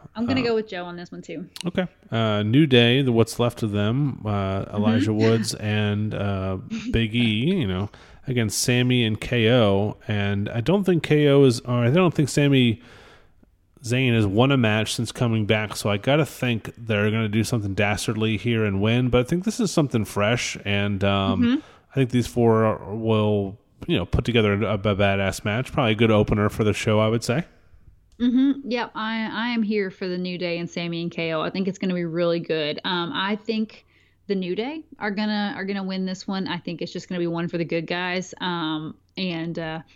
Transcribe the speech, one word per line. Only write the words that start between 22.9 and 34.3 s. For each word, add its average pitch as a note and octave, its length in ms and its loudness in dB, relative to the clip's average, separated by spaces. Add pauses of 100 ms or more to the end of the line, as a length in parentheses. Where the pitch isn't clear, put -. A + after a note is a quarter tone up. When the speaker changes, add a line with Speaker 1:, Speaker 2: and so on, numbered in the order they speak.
Speaker 2:
will, G#2+ 640 0 (300)
you E3 80 2
know, F2 100 0
put - 180 0
together A2+ 280 4
a, G2+ 220 0
a G2+ 40 -2
badass G2 680 0
match. A2 280 -4
Probably A#2+ 200 2
a G#2+ 40 -2
good A2+ 160 4
opener G#2 360 2
for - 140 -2
the G#2 120 2
show, G#2+ 260 0
I A2 80 2
would A#2 160 -2
say. B2+ 200 -2 (760)
Speaker 1:
Mm-hmm. C4 500 0
Yep. A#3+ 240 -4
I, A3 380 -6
I A3+ 160 -4
am A#3 140 -2
here G3+ 280 -2
for F#3+ 160 -8
the F3+ 120 -4
New F3+ 180 -6
Day E3+ 220 -4
and E3+ 120 -6
Sami E3+ 320 -6
and E3+ 80 -6
K E3 220 -6
O. D#3 80 -2
I E3 100 -4
think F#3+ 160 -4
it's F#3+ 120 -6
gonna F#3 160 -4
be F3 100 -2
really E3+ 340 0
good. D#3 460 -4
Um, F3 300 -4
I G3 220 -2
think A3 500 -6 (400)
the G3+ 80 -2